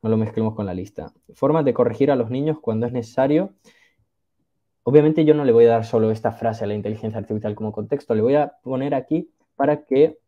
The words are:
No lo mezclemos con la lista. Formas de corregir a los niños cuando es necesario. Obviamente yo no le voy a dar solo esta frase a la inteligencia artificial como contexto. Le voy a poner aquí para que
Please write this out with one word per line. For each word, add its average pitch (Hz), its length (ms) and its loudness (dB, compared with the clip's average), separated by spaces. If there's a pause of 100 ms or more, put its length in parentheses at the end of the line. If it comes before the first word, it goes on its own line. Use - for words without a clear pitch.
No 113 80 -4
lo 110 80 2
mezclemos 110 380 -4
con 104 100 -6
la 92 80 -8
lista. 90 400 -12 (220)
Formas 147 300 0
de 123 100 2
corregir 123 340 0
a 139 60 2
los 117 160 -4
niños 147 280 -4
cuando 113 280 -4
es 120 60 -8
necesario. 139 600 -2 (1300)
Obviamente 151 420 4
yo 151 120 6
no 147 100 -2
le 123 60 4
voy 117 140 8
a 117 40 6
dar 113 160 2
solo 110 240 0
esta 110 220 -2
frase 110 320 -6
a 104 40 -4
la 104 60 -4
inteligencia 107 460 -8
artificial 107 340 -6
como 107 180 -8
contexto. 110 440 -4
Le 107 80 0
voy 131 120 2
a 143 180 0 (100)
poner 135 320 -4
aquí 156 340 -4 (260)
para 147 300 0
que 147 320 2 (100)